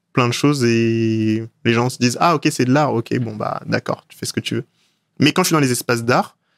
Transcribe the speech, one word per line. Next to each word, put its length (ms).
plein 160
de 40
choses 320
et 800
les 80
gens 160
se 100
disent « 220
Ah, 140
ok, 180
c'est 140
de 60
l'art. 220
Ok, 240
bon, 160
bah, 320
d'accord, 420
tu 80
fais 100
ce 60
que 80
tu 160
veux. » 80
Mais 140
quand 100
je 60
suis 60
dans 60
les 120
espaces 320
d'art, 320